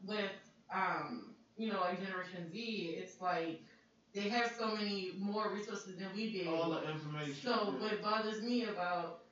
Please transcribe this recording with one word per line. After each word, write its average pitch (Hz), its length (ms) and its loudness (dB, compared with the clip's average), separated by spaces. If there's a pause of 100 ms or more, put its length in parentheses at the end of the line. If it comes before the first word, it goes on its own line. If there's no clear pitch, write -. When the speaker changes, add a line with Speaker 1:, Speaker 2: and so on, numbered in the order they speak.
Speaker 1:
with, 196 260 0 (440)
um, 156 600 0 (220)
you 220 160 0
know, 190 80 2
like, 180 200 2
Generation 180 500 -4
Z, 196 480 -2
it's - 220 -10
like 165 400 0 (520)
they 202 160 0
have 233 300 4
so 220 160 2
many 202 460 0
more 202 340 2
resources 202 440 -6
than 190 180 -4
we 220 160 0
did. 175 160 0
Speaker 2:
All 165 220 4
the 156 200 0
information, 147 440 -2 (100)
Speaker 1:
So 208 340 4
Speaker 2:
yeah. 208 40 -2
Speaker 1:
what 214 200 0
bothers 214 400 2
me 240 220 4
about 180 560 0 (120)